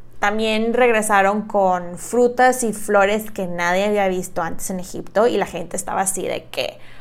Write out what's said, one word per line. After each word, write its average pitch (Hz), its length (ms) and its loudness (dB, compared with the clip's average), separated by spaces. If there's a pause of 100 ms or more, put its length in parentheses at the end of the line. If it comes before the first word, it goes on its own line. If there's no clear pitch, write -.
(200)
También 220 560 0
regresaron 214 640 4
con 180 560 0
frutas 247 680 2
y 220 100 0
flores 208 580 2
que 190 160 -4
nadie 175 380 0
había 208 220 2
visto 185 360 -4
antes - 260 -6
en 185 100 -4
Egipto 185 460 -2
y 240 120 2
la 185 100 0
gente - 280 -10
estaba 180 260 -4
así 196 260 -4
de - 180 -6
que, - 320 -8 (240)